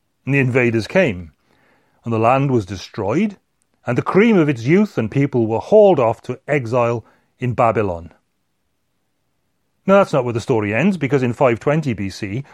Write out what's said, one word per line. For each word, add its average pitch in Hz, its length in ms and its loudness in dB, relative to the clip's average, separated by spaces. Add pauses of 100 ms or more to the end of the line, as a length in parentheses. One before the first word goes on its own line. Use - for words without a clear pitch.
(240)
And 131 80 -4
the 139 60 2
invaders 120 480 0
came, 95 460 -2 (680)
and 113 120 -6
the 110 40 0
land 135 320 2
was 117 140 0
destroyed, 110 720 -6 (480)
and 127 140 -2
the - 20 -2
cream 214 380 2
of 151 100 2
its 117 140 -4
youth 185 340 2
and 113 140 -2
people 131 360 0
were 110 120 -2
hauled 196 420 4
off 113 220 0
to - 260 -12
exile 120 560 -2 (340)
in 123 140 -4
Babylon. 104 640 -2 (1700)
Now, 190 100 4
that's 196 180 4
not 139 100 0
where 123 100 -4
the 113 60 -2
story 107 340 -2
ends, 175 240 0
because 135 280 -2
in 120 80 0
five 117 260 0
twenty 147 340 -2
B 98 160 -6
C, 107 460 -10